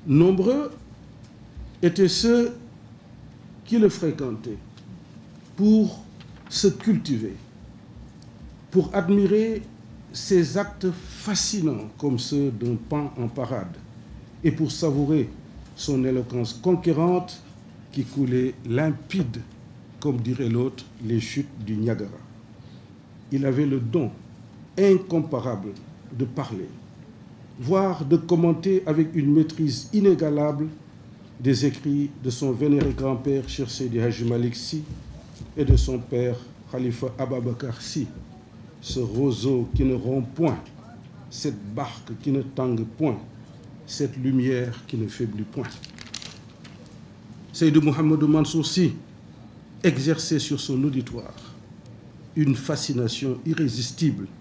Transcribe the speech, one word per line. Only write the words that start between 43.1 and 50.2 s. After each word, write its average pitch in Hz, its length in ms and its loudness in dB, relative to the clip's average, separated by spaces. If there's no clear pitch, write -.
cette 131 300 -4
lumière 127 720 0
qui - 100 -6
ne 110 120 -2
faiblit 107 360 -4
point. - 240 -8
Seydou 156 280 6
Mouhamadou 151 480 2
Mansour 156 380 4
Sy 180 260 2
exerçait 156 560 2